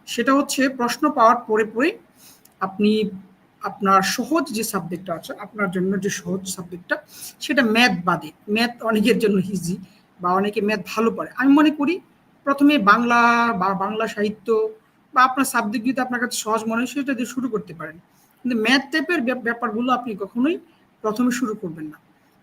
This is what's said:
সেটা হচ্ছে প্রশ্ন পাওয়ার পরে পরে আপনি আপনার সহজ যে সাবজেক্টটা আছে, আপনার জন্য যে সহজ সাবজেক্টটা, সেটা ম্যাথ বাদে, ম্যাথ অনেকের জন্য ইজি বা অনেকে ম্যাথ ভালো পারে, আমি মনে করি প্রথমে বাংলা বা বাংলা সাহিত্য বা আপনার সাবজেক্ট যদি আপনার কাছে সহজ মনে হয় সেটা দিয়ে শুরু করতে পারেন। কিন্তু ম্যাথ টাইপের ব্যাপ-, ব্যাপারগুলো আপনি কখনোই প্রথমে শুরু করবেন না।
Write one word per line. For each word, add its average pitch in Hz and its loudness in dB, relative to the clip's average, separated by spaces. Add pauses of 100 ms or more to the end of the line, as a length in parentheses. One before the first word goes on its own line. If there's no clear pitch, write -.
সেটা - -2
হচ্ছে 277 0
প্রশ্ন 240 -4
পাওয়ার 240 6 (100)
পরে 214 2
পরে 226 0 (680)
আপনি 208 0 (720)
আপনার 196 2
সহজ 277 0
যে 220 -2
সাবজেক্টটা 180 -6
আছে, - -10
আপনার 208 -4
জন্য 185 0
যে 196 -2
সহজ 180 -6 (140)
সাবজেক্টটা, 180 -8 (440)
সেটা 285 0
ম্যাথ 226 4 (120)
বাদে, 170 -2 (180)
ম্যাথ 233 0 (100)
অনেকের 220 2
জন্য 202 2
ইজি 185 -4 (440)
বা 180 0
অনেকে 208 0
ম্যাথ 208 0
ভালো 226 0
পারে, 170 -8
আমি 269 2
মনে 302 8
করি 302 -2 (440)
প্রথমে 277 4
বাংলা 240 4 (400)
বা 185 0
বাংলা 214 -2
সাহিত্য 208 -4 (680)
বা 262 4
আপনার 262 2
সাবজেক্ট 226 -2
যদি 262 -2
আপনার 247 -2
কাছে 220 -4
সহজ 220 -2
মনে 226 -2
হয় 254 -2
সেটা 269 -4
দিয়ে 233 -6
শুরু 262 -4
করতে 196 -6
পারেন। 160 -14 (440)
কিন্তু 247 -2
ম্যাথ 262 2
টাইপের 320 -2
ব্যাপ-, 247 -4
ব্যাপারগুলো 233 -4
আপনি 247 -2
কখনোই 240 -2 (440)
প্রথমে 226 0
শুরু 233 -2
করবেন 160 -10
না। 151 -14 (460)